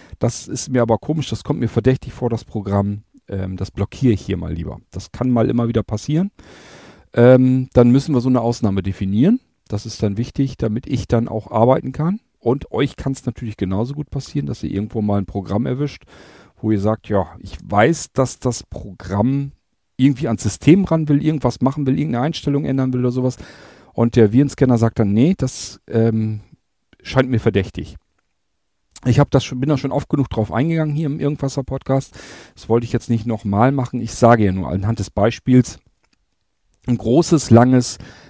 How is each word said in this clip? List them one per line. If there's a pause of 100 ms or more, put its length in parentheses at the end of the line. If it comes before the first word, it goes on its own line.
(180)
"Das
ist
mir
aber
komisch,
das
kommt
mir
verdächtig
vor,
das
Programm, (260)
ähm,
das
blockiere
ich
hier
mal
lieber." (120)
Das
kann
mal
immer
wieder
passieren. (800)
Ähm,
dann
müssen
wir
so
eine
Ausnahme
definieren. (280)
Das
ist
dann
wichtig,
damit
ich
dann
auch
arbeiten
kann. (180)
Und
euch
kann's
natürlich
genauso
gut
passieren,
dass
ihr
irgendwo
mal
ein
Programm
erwischt, (560)
wo
ihr
sagt,
"Ja,
ich
weiß,
dass
das
Programm (460)
irgendwie
ans
System
ran
will,
irgendwas
machen
will,
irgendeine
Einstellung
ändern
will
oder
sowas." (540)
Und
der
Virenscanner
sagt
dann,
"Nee,
das,
ähm, (600)
scheint
mir
verdächtig." (1080)
Ich
hab
das
schon,
bin
da
schon
oft
genug
drauf
eingegangen
hier
im
Irgendwasser-Podcast. (360)
Das
wollte
ich
jetzt
nicht
nochmal
machen.
Ich
sage
ja
nur
anhand
des
Beispiels: (1080)
ein
großes,
langes (320)